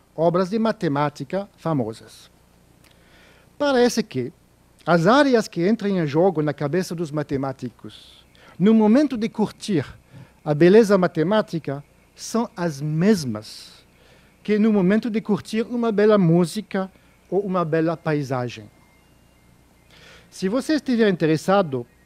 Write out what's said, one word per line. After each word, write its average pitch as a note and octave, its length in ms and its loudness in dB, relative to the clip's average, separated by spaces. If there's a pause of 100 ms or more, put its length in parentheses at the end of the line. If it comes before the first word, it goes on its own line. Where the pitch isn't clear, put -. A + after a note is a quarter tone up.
(160)
obras F3 340 0
de A3 100 -4
matemática E3+ 1000 -4
famosas. B2 720 -6 (1300)
Parece A#3+ 460 0
que C3 280 -6 (540)
as E3 220 4
áreas B3+ 400 4
que E3+ 200 -2
entram G3+ 220 0
em F3+ 160 0
jogo D#3 360 0
na D3+ 120 -2
cabeça E3 420 -4
dos D#3+ 160 -8
matemáticos, C3+ 1120 -10 (320)
no G3+ 160 4
momento A3+ 440 4
de G#3 120 -6
curtir F#3+ 560 -4 (580)
a D3+ 100 -2
beleza F#3+ 440 6
matemática, E3 880 -2 (320)
são - 400 -6
as E3 260 -6
mesmas D3+ 1040 -4 (600)
que G#3+ 140 0
no G#3+ 160 2
momento G#3 360 2
de G#3+ 120 -4
curtir G#3+ 420 -4
uma A#3 280 -4
bela G#3 260 4
música F#3 760 0 (380)
ou F#3 120 -2
uma F#3 220 -2
bela D#3+ 320 -2
paisagem. B2 760 -6 (1600)
Se F#3 200 -6
você C4+ 260 -2
estiver A3+ 340 2
interessado, D#3+ 760 0 (200)